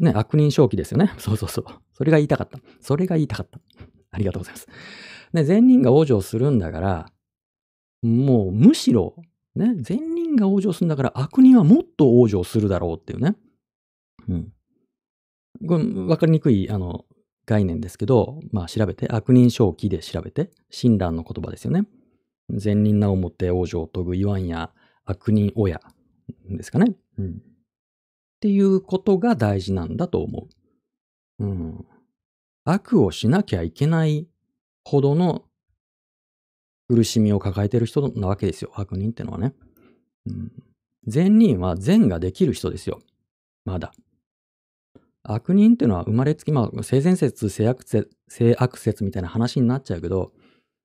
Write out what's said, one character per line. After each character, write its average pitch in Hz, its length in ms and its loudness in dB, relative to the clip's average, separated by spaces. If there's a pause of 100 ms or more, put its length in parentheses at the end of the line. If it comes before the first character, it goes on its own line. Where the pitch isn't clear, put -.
ね、 160 120 4
悪 107 200 -2
人 151 160 4
正 139 180 4
気 98 80 -4
で 92 80 -4
す - 60 -14
よ 82 60 -2
ね。 - 180 2
<laughs> - 40 -18
そ 101 140 -4
う 110 40 0
そ 98 80 -6
う - 40 -8
そ - 120 -6
う。 - 40 -20 (280)
そ - 100 -8
れ 156 80 0
が 160 60 4
言 147 80 2
い - 20 -6
た 147 100 0
か - 60 -8
っ - 60 -12
た。 - 100 -20 (220)
そ 139 140 -2
れ 180 120 -2
が 175 80 -4
言 160 80 0
い - 40 -2
た - 100 -8
か 95 60 -8
っ - 60 -14
た。 - 100 -20 (520)
あ 90 60 -12
り 101 80 -2
が 101 60 -2
と - 80 -10
う - 20 -8
ご 92 40 -12
ざ - 60 -18
い - 20 -20
ま - 60 -20
す。 - 80 -20 (680)
ね、 165 100 0
善 202 220 4
人 254 160 6
が 117 100 4
往 156 140 6
生 113 160 2
す - 160 -8
る 139 140 0
ん 120 80 2
だ 82 120 -4
か 82 80 -8
ら、 90 320 -4 (920)
も 117 460 2
う 90 40 -4
む 156 240 6
し - 180 -2
ろ、 92 220 0 (400)
ね、 233 220 0
善 294 360 -6
人 330 220 -4
が 208 120 2
往 196 140 2
生 190 120 -2
す - 80 -10
る 180 40 2
ん 165 40 0
だ 151 60 -2
か 135 80 -2
ら - 120 -2
悪 143 260 0
人 262 160 10
は 196 60 6
も 233 180 8
っ - 20 -18
と - 220 2
往 120 240 8
生 95 140 0
す - 160 -2
る 104 100 2
だ 90 100 0
ろ 85 140 -4
う 80 40 -8
っ - 60 -20
て - 100 -12
い - 20 -8
う - 40 -10
ね。 170 160 0 (920)
う 95 60 -4
ん。 82 200 -8 (1120)
こ 175 100 0
れ、 - 60 0
わ 175 340 -2
か 170 100 0
り 160 40 4
に 156 80 4
く 147 120 0
い、 98 180 0
あ 107 80 -4
の、 90 280 -8 (400)
概 107 200 0
念 85 160 -4
で 90 80 -10
す - 80 -20
け 101 80 -6
ど、 131 360 0 (100)
ま 92 140 -4
あ、 - 20 -12
調 107 180 -4
べ 92 80 -6
て、 - 160 -8
悪 117 240 0
人 123 160 8
正 104 240 0
気 - 160 -6
で 92 100 -4
調 - 220 -8
べ 80 100 -16
て、 - 200 -8 (180)
親 117 280 0
鸞 87 180 -4
の 82 80 -8
言 - 200 -12
葉 - 80 -10
で - 60 -16
す - 80 -16
よ - 60 -4
ね。 190 140 0 (640)
「善 104 340 0
人 104 160 2
な 104 120 2
お 95 40 0
も 90 160 -2
て - 160 -4
往 90 200 0
生 87 120 -6
を 82 60 -6
説 90 180 -8
ぐ、 87 80 -6
言 95 160 -2
わ 101 100 -2
ん 92 100 -6
や、 82 240 -8 (340)
悪 - 260 -6
人 104 240 2
親」 95 260 -2 (680)
で 92 140 -10
す - 80 -18
か 143 80 -2
ね。 208 160 2 (220)
う 101 60 -8
ん。 90 80 -8
っ - 0 - (1080)
て 208 100 -2
い 196 120 2
う 190 200 2
こ 185 180 -6
と 196 180 0
が 233 180 0
大 104 240 0
事 95 140 -6
な 87 120 -4
ん 85 120 -8
だ 90 100 -4
と 90 140 -2
思 - 260 -10 (920)
う。 104 60 -6
う - 20 -4
ん。 85 380 -10 (800)
悪 180 380 0
を 92 80 0
し - 160 -6
な 185 160 2
き - 140 -4
ゃ 85 60 -6
い 85 80 -8
け 143 160 -4
な 160 180 0
い 151 220 -4 (580)
ほ 143 160 0
ど 139 140 0
の 175 280 -2 (1400)
苦 117 160 4
し - 160 0
み 104 140 2
を 98 60 0
抱 101 260 -2
え 104 40 -4
て 120 100 -2
る 117 60 0
人 139 240 -4
な 101 180 -6
わ 101 100 -2
け - 80 -4
で 90 80 -2
す - 100 -14
よ、 - 120 -14
悪 95 220 -10
人 104 140 -4
っ - 20 -20
て - 120 -12
の - 80 -12
は - 40 -10
ね。 120 160 -4 (720)
う - 60 -10
ん。 - 200 -12 (560)
善 180 300 2
人 170 220 4
は 90 160 -2
善 151 320 2
が 87 120 -2
で 90 120 -4
き - 140 -2
る 127 80 0
人 - 160 -6
で - 80 -8
す - 120 -10
よ。 - 120 -10 (640)
ま 92 140 -6
だ。 - 140 -10 (1300)
悪 110 300 -4
人 214 220 6
っ - 20 0
て 143 100 0
の 98 80 0
は 87 80 -6
生 107 80 -6
ま 123 140 0
れ 151 100 0
つ - 80 -14
き、 151 80 -4
ま 127 260 0
あ、 - 60 -8
性 131 160 0
善 180 160 2
説、 120 320 -2
性 110 220 -2
悪 127 140 -6
説、 - 260 -4 (180)
性 117 320 2
悪 - 180 -2
説 - 280 -4
み 95 60 -4
た 98 80 -8
い 90 40 -6
な 82 60 -10
話 117 320 -2
に 117 60 2
な 123 100 0
っ - 40 -8
ち - 120 -8
ゃ 85 40 -6
う 82 40 -10
け 87 80 -8
ど、 92 240 -4 (520)